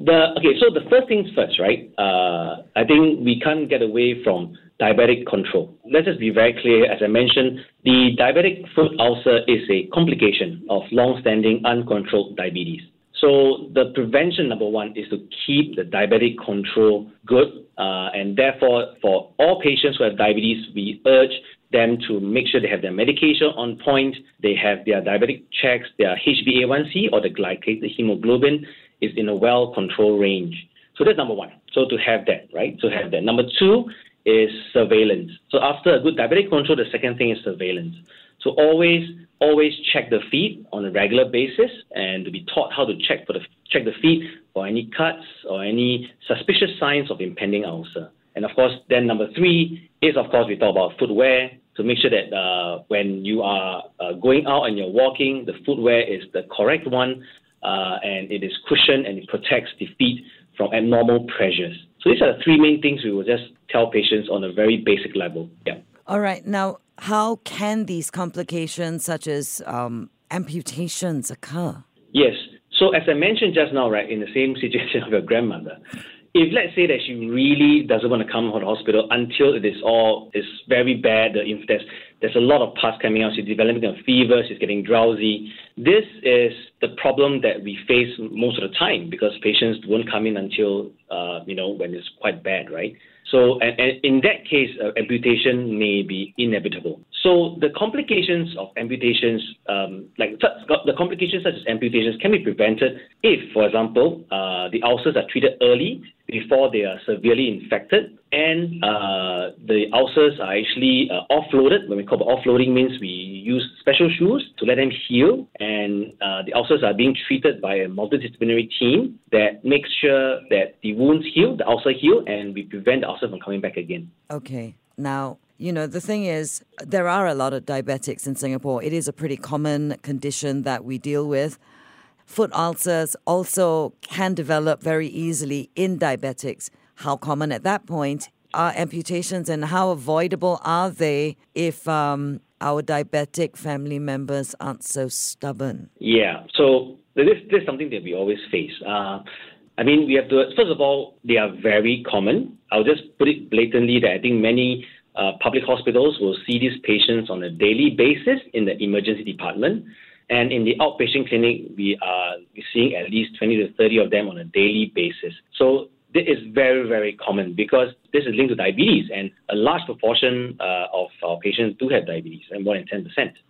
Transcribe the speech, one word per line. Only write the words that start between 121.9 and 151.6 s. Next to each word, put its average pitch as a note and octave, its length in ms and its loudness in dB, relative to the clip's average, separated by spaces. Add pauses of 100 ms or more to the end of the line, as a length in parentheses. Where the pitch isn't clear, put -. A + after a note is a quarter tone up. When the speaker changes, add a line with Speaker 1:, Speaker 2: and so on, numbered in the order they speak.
Speaker 1:
heal, D3 360 4
and G2+ 280 -6
we G2+ 80 -8
prevent A#2 400 -2
the - 60 -6
ulcer F#2+ 200 -6
from F#2+ 120 -10
coming G2 200 -6
back F#2+ 160 -6
again. E2+ 340 -10 (200)
Speaker 2:
Okay. C3 440 -12 (220)
Now, C#3 420 -6 (200)
you F3+ 140 -6
know, D#3 140 -4
the E3 140 -8
thing G#3 240 -6
is, D#3 400 -6 (180)
there F3 260 -2
are F#3 180 0
a D#3+ 80 0
lot C3+ 180 -2
of C3 140 -8
diabetics C3+ 600 -6
in C3+ 100 -6
Singapore. C3 460 -4
It D3+ 120 -4
is E3 120 -4
a C#3+ 60 -8
pretty D3 240 -6
common D3 640 -4
condition C#3 600 -6
that B2 220 -6
we C3 120 -8
deal D3 320 -4
with. D3 300 -4 (640)
Foot - 300 -2
ulcers E3 600 -2 (120)
also E3+ 720 0
can F#3 320 -4
develop D#3 480 -2
very D#3+ 280 -2
easily C#3+ 640 -6
in F#3 240 -2
diabetics. C3+ 720 -6 (240)
How C#3 220 -4
common D3 360 -4
at A2+ 120 -8
that G3 200 -2
point D3 460 -6 (240)
are E3 220 0
amputations, E3+ 720 -6
and D3+ 180 -4
how F#3 240 0
avoidable E3 760 -2
are F3 240 -2
they D3+ 480 -2 (180)
if, D#3+ 320 -4
um, C#3+ 540 -2 (200)
our D3 200 -2
diabetic D3+ 760 -4
family D3 420 -8
members C#3 640 -6
aren't - 240 -10
so C3+ 240 -6
stubborn? - 920 -8
Speaker 1:
Yeah, G#2+ 460 0 (100)
so C3 420 4 (200)
this, C#3+ 100 4 (240)
this F#3+ 120 4
is - 40 -8
something C#3 240 -6
that G2+ 120 -8
we F2 120 -6
always G2 240 -2 (120)
face. E2+ 220 -4 (140)
Uh, G2 320 -4 (580)
I A#2 60 -2
mean, D3 240 4
we C3+ 80 0
have C3+ 140 2
to, C3+ 160 4 (120)
first A3 140 4
of C#3 100 -2
all, C#3 440 0
they A#2+ 120 2
are G#2+ 140 2 (100)